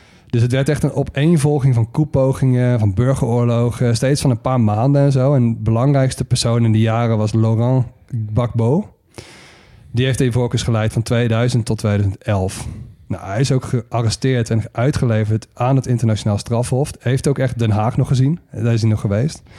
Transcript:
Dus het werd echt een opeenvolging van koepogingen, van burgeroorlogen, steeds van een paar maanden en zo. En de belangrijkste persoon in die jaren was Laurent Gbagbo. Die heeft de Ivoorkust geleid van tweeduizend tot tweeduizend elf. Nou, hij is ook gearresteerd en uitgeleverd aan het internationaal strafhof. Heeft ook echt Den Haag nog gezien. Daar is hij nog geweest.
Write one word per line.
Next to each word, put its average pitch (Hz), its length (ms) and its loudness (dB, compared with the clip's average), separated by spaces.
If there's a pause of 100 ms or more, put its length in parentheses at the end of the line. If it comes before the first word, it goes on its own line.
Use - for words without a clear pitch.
(260)
Dus 117 160 0
het 120 100 0
werd 135 160 0
echt 147 140 0
een 143 100 0
opeenvolging 139 800 2
van 113 160 0
koepogingen, 131 880 2
van 104 160 0
burgeroorlogen, 120 1000 0
steeds 139 240 0
van 143 100 2
een 113 100 0
paar 127 200 0
maanden 117 420 2
en 143 100 4
zo. 135 220 2
En 120 200 2
de 110 80 -8
belangrijkste 127 640 0
persoon 120 400 0
in 113 80 4
die 110 100 4
jaren 113 360 0
was 107 140 0
Laurent 113 540 2 (460)
Gbagbo. 120 640 -2 (1000)
Die 123 120 0
heeft 131 140 0
de 139 60 0
Ivoorkust 120 400 -2
geleid 110 280 0
van 113 100 -2
tweeduizend 120 640 0
tot 110 140 -4
tweeduizend 101 440 -2
elf. 95 440 -4 (400)
Nou, - 180 -8
hij 98 160 -4
is 139 120 0
ook 131 120 0
gearresteerd 117 840 -2
en 113 120 0 (100)
uitgeleverd 110 800 -2
aan 131 220 0
het 127 100 -2
internationaal 110 520 0
strafhof. 123 600 -2
Heeft 131 300 -2
ook 135 100 0
echt 131 200 -2
Den 117 120 0
Haag 107 260 0
nog 139 120 0
gezien. 135 300 0 (140)
Daar 113 200 -2
is 117 80 0
hij 110 100 2
nog 107 100 0
geweest. 110 420 -2 (160)